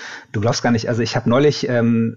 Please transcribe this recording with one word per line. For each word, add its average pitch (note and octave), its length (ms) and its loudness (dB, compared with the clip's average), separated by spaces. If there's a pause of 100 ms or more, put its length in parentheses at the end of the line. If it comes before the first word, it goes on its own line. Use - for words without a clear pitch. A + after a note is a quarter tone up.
(320)
Du G#2+ 80 -4
glaubst A2+ 220 0
gar B2+ 80 2
nicht, A#2 180 0
also A#2 140 -2
ich A2+ 120 -4
hab B2 120 -4
neulich, C#3+ 420 2
ähm, A#2 480 0